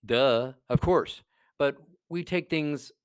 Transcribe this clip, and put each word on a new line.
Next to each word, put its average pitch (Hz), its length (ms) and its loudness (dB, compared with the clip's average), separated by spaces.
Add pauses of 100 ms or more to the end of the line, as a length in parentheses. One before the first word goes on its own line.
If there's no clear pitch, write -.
duh, 123 480 2 (160)
of 123 100 2
course, - 440 0 (340)
but 139 200 0 (300)
we 170 160 -6
take 175 280 -4
things 147 400 -4 (140)